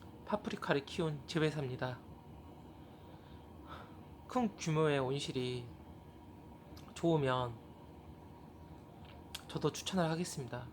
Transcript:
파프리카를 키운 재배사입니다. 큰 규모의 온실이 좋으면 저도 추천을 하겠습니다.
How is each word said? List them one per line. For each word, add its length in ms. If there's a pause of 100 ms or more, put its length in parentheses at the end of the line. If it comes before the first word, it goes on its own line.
(260)
파프리카를 600
키운 420
재배사입니다. 720 (2250)
큰 280
규모의 440
온실이 680 (1300)
좋으면 720 (1800)
저도 240
추천을 380
하겠습니다. 640